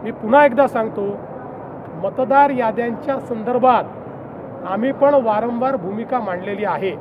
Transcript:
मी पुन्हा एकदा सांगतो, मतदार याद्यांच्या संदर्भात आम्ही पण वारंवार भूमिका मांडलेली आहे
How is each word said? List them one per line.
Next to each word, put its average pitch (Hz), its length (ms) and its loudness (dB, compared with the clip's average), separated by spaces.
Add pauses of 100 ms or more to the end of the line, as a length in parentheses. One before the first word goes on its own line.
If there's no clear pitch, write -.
मी 220 80 -6
पुन्हा 269 340 6
एकदा 262 220 4
सांगतो, 220 380 -4 (960)
मतदार 269 460 4
याद्यांच्या 240 720 -2
संदर्भात 233 640 2 (840)
आम्ही 214 240 0
पण 277 220 4 (100)
वारंवार 233 520 0
भूमिका 214 440 -4
मांडलेली 196 460 -4
आहे 180 360 -2